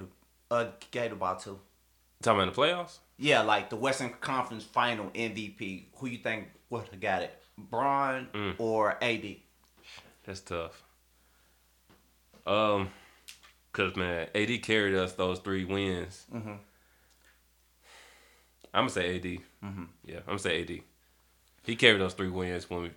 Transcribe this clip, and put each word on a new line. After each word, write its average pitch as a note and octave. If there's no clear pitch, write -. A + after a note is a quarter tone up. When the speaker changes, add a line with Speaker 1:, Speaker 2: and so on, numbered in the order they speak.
Speaker 1:
uh, A#2
gave A#2+
the G#2
ball F#2
to? G2+
Speaker 2:
Talking G#2+
about F#2
in -
the B2
playoffs? F3
Speaker 1:
Yeah, C3+
like, G#2+
the A#2
Western B2+
Conference B2
Final A#2
M A2
V G#2
P. F#2+
Who C3+
you A#2+
think A2
would A#2
have G2
got F#2+
it? -
Bron C3
Speaker 2:
Mm. G2+
Speaker 1:
or A2
A A#2
D? G2+
Speaker 2:
That's F#2+
tough. E2
Um, G2+
'cause, F#2+
man, F2
A G#2+
D A#2
carried G#2
us F#2
those F#2
three F#2+
wins. F#2
Speaker 1:
Mm-hmm. A2
Speaker 2:
I'ma A#2+
say F#2
A F2+
D. F2+
Speaker 1:
Mm-hmm. G2
Speaker 2:
Yeah, E2
I'ma G2
say E2+
A E2+
D. E2+
He A2+
carried A2+
those F#2
three F#2+
wins F2+
when F2
we, F2